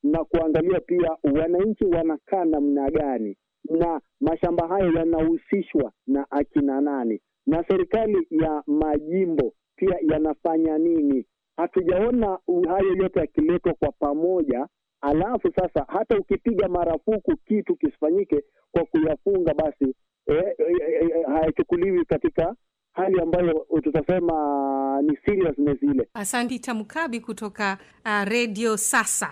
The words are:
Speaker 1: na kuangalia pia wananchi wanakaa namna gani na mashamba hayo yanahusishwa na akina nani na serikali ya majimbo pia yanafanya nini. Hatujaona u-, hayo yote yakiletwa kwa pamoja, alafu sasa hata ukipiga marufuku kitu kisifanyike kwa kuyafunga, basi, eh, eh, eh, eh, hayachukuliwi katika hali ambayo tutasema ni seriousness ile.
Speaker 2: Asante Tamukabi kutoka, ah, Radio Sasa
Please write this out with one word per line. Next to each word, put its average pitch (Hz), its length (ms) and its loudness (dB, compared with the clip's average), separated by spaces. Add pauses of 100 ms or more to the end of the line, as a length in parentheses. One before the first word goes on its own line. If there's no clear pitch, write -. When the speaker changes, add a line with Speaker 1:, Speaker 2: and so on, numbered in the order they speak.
Speaker 1:
na 151 220 0
kuangalia 165 560 0
pia 175 300 0 (140)
wananchi 175 600 0
wanakaa 170 600 0
namna 143 460 0
gani 127 460 -2 (340)
na 160 300 0 (200)
mashamba 170 480 0
hayo 381 240 2
yanahusishwa 165 1000 0 (140)
na 139 240 0
akina 139 500 0
nani 254 400 -2 (260)
na 160 220 0
serikali 190 600 0
ya 156 360 0
majimbo 151 840 0 (240)
pia 185 200 0 (140)
yanafanya 156 680 0
nini. 151 460 2 (320)
Hatujaona 185 880 0
u-, 175 220 2
hayo 190 280 2
yote 185 240 0
yakiletwa 160 540 0
kwa 147 180 -2
pamoja, 151 760 0 (340)
alafu 170 560 0
sasa 170 320 0
hata 208 300 0
ukipiga 196 500 0
marufuku 180 680 0
kitu 214 400 -2
kisifanyike - 680 0 (300)
kwa 170 120 0
kuyafunga, 160 680 0
basi, 143 400 -2 (320)
eh, 147 100 2 (220)
eh, 165 220 2
eh, 165 360 0
eh, 165 100 0
hayachukuliwi 160 800 0
katika 170 500 -2 (380)
hali 185 280 0
ambayo 165 460 0 (160)
tutasema 143 1200 0
ni 147 220 0
seriousness 208 580 0
ile. 277 320 0
Speaker 2:
Asante 240 440 -4
Tamukabi 233 640 -6
kutoka, 208 580 -6 (260)
ah, 208 200 0
Radio 220 520 0
Sasa 208 560 -2